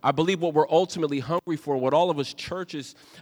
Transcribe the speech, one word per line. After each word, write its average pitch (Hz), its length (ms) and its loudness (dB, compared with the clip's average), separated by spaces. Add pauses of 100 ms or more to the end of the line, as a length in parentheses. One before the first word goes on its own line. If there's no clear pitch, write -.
I 139 80 4
believe 165 300 0
what 170 120 0
we're 151 160 4
ultimately 160 520 0
hungry 160 360 -4
for, 143 200 -4
what 131 180 2
all 175 160 4
of 147 80 -2
us - 160 -6
churches, 175 580 -10 (280)